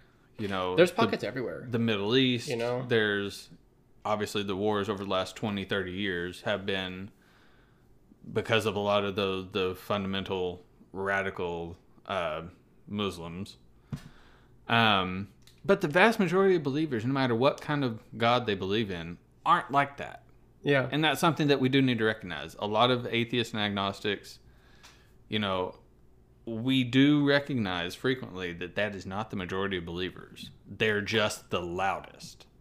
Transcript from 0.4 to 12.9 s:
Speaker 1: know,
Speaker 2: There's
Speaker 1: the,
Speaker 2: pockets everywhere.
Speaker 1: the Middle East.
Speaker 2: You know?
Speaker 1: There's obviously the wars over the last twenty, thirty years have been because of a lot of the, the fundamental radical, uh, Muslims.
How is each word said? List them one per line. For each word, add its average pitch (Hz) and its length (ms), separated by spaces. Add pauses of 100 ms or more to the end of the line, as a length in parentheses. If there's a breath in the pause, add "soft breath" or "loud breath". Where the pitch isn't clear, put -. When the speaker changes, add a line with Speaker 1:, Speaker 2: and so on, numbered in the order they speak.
Speaker 1:
know, 92 280
Speaker 2:
There's 175 140
Speaker 1:
the, - 60
Speaker 2:
pockets 220 280
everywhere. 107 460
Speaker 1:
the 117 80
Middle 113 380
East. 127 320
Speaker 2:
You 127 80
know? 123 320
Speaker 1:
There's 104 600 (560)
obviously 104 380
the 98 140
wars 104 320
over 101 160
the 98 60
last 95 260
twenty, 101 280
thirty 92 280
years 90 500
have 98 240
been 95 440 (1200 soft breath)
because 107 340
of 104 80
a 101 60
lot 101 240
of 98 100
the, 95 380
the 92 240
fundamental 95 880 (280)
radical, 95 840 (300)
uh, 82 360 (460)
Muslims. 92 680 (1120 loud breath)